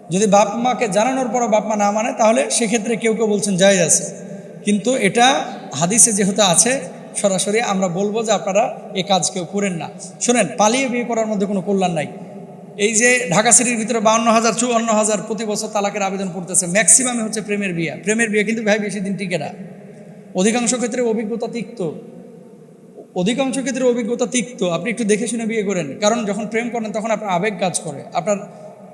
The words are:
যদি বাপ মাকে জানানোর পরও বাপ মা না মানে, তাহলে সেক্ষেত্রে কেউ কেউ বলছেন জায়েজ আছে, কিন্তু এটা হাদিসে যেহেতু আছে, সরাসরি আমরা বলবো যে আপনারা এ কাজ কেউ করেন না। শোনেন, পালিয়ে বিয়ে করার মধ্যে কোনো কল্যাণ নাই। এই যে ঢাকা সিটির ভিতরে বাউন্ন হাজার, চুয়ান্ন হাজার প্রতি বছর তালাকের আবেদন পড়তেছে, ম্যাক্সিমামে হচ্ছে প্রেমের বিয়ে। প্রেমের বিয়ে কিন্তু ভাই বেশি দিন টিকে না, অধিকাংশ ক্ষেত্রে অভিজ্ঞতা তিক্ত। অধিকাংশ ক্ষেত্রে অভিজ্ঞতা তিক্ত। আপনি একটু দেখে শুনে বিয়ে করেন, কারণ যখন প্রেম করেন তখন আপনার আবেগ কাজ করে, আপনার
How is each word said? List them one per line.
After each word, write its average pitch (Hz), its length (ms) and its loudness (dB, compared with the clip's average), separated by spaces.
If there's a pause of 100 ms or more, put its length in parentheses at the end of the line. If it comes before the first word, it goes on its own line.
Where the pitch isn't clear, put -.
(100)
যদি 190 160 2
বাপ 202 300 4
মাকে 240 320 0
জানানোর 247 400 0
পরও 240 200 0
বাপ 214 180 2
মা 214 100 -2
না 208 140 2
মানে, 220 280 0
তাহলে 226 320 4
সেক্ষেত্রে 233 460 0
কেউ 226 180 0
কেউ 220 120 0
বলছেন 202 300 0
জায়েজ 190 240 6
আছে, 156 240 2 (600)
কিন্তু 208 320 0
এটা 240 480 4 (300)
হাদিসে 220 380 4
যেহেতু 202 300 2
আছে, 208 380 4 (360)
সরাসরি 202 440 0
আমরা 190 280 0
বলবো 202 340 -2
যে 220 100 0
আপনারা 196 460 2 (160)
এ 190 80 -2
কাজ 185 280 2
কেউ 180 140 -6
করেন 202 280 -2
না। 151 160 -6 (320)
শোনেন, 240 260 2 (120)
পালিয়ে 247 300 2
বিয়ে 240 160 -2
করার 226 220 -2
মধ্যে 202 200 -2
কোনো 196 140 -2
কল্যাণ 185 320 0
নাই। 151 140 -2 (720)
এই 214 180 2
যে 247 360 4
ঢাকা 220 220 4
সিটির 240 240 4
ভিতরে 226 240 -2
বাউন্ন 226 320 4
হাজার, 226 200 4
চুয়ান্ন 226 360 0
হাজার 214 340 2
প্রতি 220 220 -6
বছর 208 240 -4
তালাকের 202 340 -2
আবেদন 190 320 -4
পড়তেছে, 180 320 -2
ম্যাক্সিমামে 233 560 2
হচ্ছে 214 180 -4
প্রেমের 202 340 -4
বিয়ে। 160 220 -4
প্রেমের 220 340 0
বিয়ে 208 140 2
কিন্তু 226 200 -2
ভাই 208 140 2
বেশি 208 220 -4
দিন 190 160 -4
টিকে 180 220 -4
না, 139 100 -6 (840)
অধিকাংশ 226 400 0
ক্ষেত্রে 247 280 -2
অভিজ্ঞতা 226 440 -2
তিক্ত। 202 440 -6 (1200)
অধিকাংশ 247 440 -2
ক্ষেত্রে 262 260 -2
অভিজ্ঞতা 240 420 0
তিক্ত। 247 360 -2
আপনি 233 280 0
একটু 233 140 -4
দেখে 208 220 2
শুনে 233 200 -4
বিয়ে 220 160 -2
করেন, 175 380 -4
কারণ 220 240 2
যখন 202 220 -4
প্রেম 233 220 -2
করেন 220 240 -4
তখন 220 180 -4
আপনার 214 200 -2
আবেগ 180 300 -2
কাজ 185 200 -2
করে, 139 220 -8 (100)
আপনার 160 240 -2 (580)